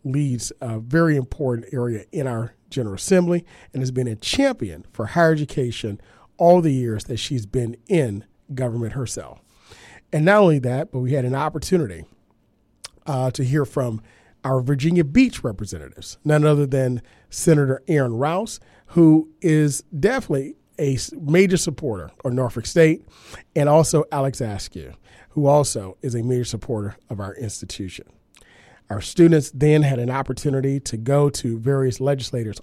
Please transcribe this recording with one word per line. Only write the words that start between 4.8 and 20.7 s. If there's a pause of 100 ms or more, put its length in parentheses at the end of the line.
for
higher
education (360)
all
the
years
that
she's
been (100)
in (280)
government
herself. (720)
And
not
only
that,
but
we
had
an
opportunity, (1000)
uh,
to
hear
from (420)
our
Virginia
Beach
representatives,
none
other
than (280)
Senator
Aaron
Rouse, (280)
who (120)
is (140)
definitely (240)